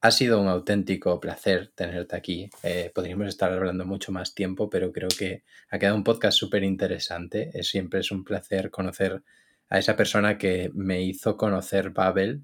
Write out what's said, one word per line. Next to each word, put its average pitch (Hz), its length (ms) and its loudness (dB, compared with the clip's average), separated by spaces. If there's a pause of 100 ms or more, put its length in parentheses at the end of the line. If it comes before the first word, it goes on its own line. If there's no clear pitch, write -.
Ha 117 100 8
sido 117 300 6
un 98 60 4
auténtico 92 720 2
placer 90 560 0
tenerte 87 400 -6
aquí. 90 340 -6 (140)
Eh, 87 320 -2
podríamos 92 320 -2
estar 92 260 0
hablando 92 320 -2
mucho 95 260 -6
más 92 220 -6
tiempo, 98 360 -2
pero 90 220 0
creo 92 180 -4
que - 340 -4 (260)
ha 98 80 -4
quedado 101 180 4
un 101 80 0
podcast 113 340 4
súper 98 260 0
interesante. 95 880 -4
Eh, 92 100 -6
siempre 92 360 -2
es - 120 -4
un 95 120 -4
placer 95 480 -4
conocer 95 500 -2 (480)
a 95 100 2
esa 107 160 2
persona 104 420 4
que 92 360 0
me 95 300 -2
hizo 92 340 -2
conocer 95 540 0
Babel, 98 520 2